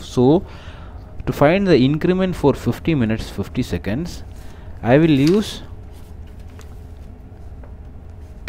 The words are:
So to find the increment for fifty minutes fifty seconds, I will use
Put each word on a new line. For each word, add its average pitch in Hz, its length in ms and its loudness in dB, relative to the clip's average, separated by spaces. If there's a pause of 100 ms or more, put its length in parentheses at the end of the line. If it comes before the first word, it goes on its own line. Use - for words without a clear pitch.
So 139 420 4 (840)
to - 40 -2
find 185 360 4
the 165 100 8
increment 170 580 2
for 131 200 4
fifty 151 400 0
minutes 110 340 0
fifty - 320 -6
seconds, 113 600 -4 (580)
I 123 160 6
will 160 140 6
use 156 500 4 (3000)